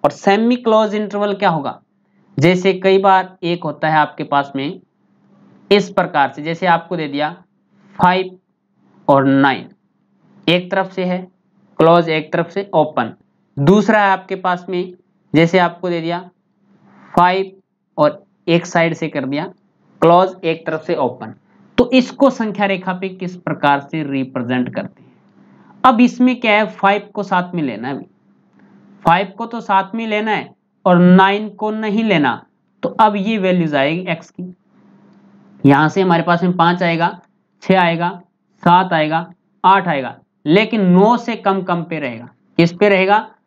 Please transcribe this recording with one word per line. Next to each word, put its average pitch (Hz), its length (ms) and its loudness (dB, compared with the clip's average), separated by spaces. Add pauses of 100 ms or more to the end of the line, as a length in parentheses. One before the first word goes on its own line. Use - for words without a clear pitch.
और 196 60 2
सेमी 226 460 0
क्लोज 220 380 0
इंटरवल 208 400 -4
क्या 196 140 -2
होगा? 143 320 -6 (580)
जैसे 180 340 2
कई 190 260 2
बार 190 440 2
एक 170 220 -6
होता 151 240 -4
है 156 80 2
आपके 151 280 -2
पास 139 320 -2
में 147 240 -8 (920)
इस 202 180 2
प्रकार 151 460 0
से, 147 60 -14
जैसे 165 240 -6
आपको 170 300 0
दे 156 120 -6
दिया 147 340 -6 (600)
फ़ाइव 185 360 0 (720)
और 139 160 4
नाइन, 135 440 2 (800)
एक 180 220 0
तरफ 190 220 -2
से 185 120 -4
है 180 240 -6 (500)
क्लोज, 165 300 4
एक 156 240 -4
तरफ 165 180 -4
से 202 240 -8
ओपन। 151 420 -2 (420)
दूसरा 202 460 4
है 196 60 2
आपके 190 240 -4
पास 180 340 -4
में, 180 240 -6 (420)
जैसे 165 240 4
आपको 175 320 -2
दे 170 100 -4
दिया 170 300 -8 (840)
फ़ाइव 185 360 2 (460)
और 151 260 0 (240)
एक 165 180 2
साइड 165 280 0
से 160 140 -8
कर 143 180 -8
दिया 143 180 -4 (560)
क्लोज, 180 440 4
एक 165 220 -4
तरफ 156 160 -6
से 175 120 -4
ओपन। 123 400 -6 (440)
तो 240 120 2
इसको 254 400 2
संख्या 214 360 -4
रेखा 190 260 -4
पे 185 160 -8
किस 180 280 -12
प्रकार 143 440 -2
से 156 220 -8
रिप्रेजेंट 127 720 -6
करते - 280 -12
हैं? - 100 -20 (720)
अब 247 160 4
इसमें 247 400 2
क्या 220 120 0
है, 214 140 2
फ़ाइव 202 480 -2
को 208 80 -8
साथ 180 320 -4
में 170 80 -4
लेना 117 260 -8
है, 143 60 -8
अभी - 120 -14 (1000)
फ़ाइव 175 340 2
को 233 80 -10
तो 226 140 -12
साथ 190 340 -2
में 226 120 -8
लेना 214 240 -4
है 156 240 -6 (320)
और 180 120 4
नाइन 190 500 4
को 208 220 -8
नहीं 220 340 -4
लेना। 147 420 0 (360)
तो 165 60 -4
अब 208 280 2
ये 214 220 -4
वैल्यूज 185 360 0
आएगी 170 380 -2
एक्स - 180 -12
की, 180 240 -16 (1120)
यहां 139 220 4
से 196 120 -4
हमारे 170 220 2
पास 170 200 0
में 180 140 -2
पांच 175 260 0
आएगा, 170 380 -2 (420)
छह 185 180 2
आएगा, 170 400 -2 (380)
सात 180 340 2
आएगा, 160 400 -2 (320)
आठ 185 240 4
आएगा, 135 300 -6 (280)
लेकिन 214 400 2
नौ 190 300 4
से 233 200 -6
कम, 196 260 -2
कम 175 200 -4
पे 160 160 -10
रहेगा। 120 300 -10 (280)
किस 170 160 2
पे 208 160 2
रहेगा? 196 420 2 (160)